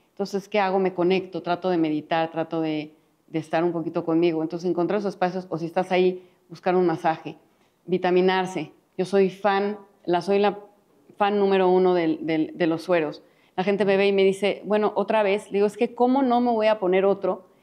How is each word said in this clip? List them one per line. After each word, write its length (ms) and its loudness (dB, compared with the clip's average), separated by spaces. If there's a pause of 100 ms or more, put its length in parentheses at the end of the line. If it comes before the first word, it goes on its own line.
(140)
Entonces, 360 -8
¿qué 100 0
hago? 200 0
Me 160 -2
conecto, 480 -2
trato 260 -4
de 80 0
meditar, 540 -2
trato 280 -6
de, 360 -6 (320)
de 100 -8
estar 260 -2
un 80 0
poquito 320 -6
conmigo. 380 0
Entonces, 260 -6
encontrar 320 -2
esos 140 -6
espacios, 360 -4
o 100 -6
si 80 -6
estás 240 -4
ahí, 360 0 (220)
buscar 260 -4
un 120 2
masaje, 500 -4 (480)
vitaminarse. 840 0 (260)
Yo 80 -2
soy 240 2
fan, 480 -2 (280)
la, 160 0
soy 180 0
la 180 2 (600)
fan 200 0
número 320 4
uno 240 4
del, 320 0
del, 300 -2
de 100 0
los 160 -2
sueros. 400 -2 (360)
La 60 -2
gente 220 0
me 100 2
ve 120 2
y 40 2
me 120 4
dice, 420 0
"Bueno, 300 0
otra 280 0
vez". 220 0
Le 140 -4
digo, 80 2
"Es 100 -4
que, 180 -2
¿cómo 280 2
no 180 2
me 100 0
voy 160 2
a 100 2
poner 280 2
otro 420 0 (160)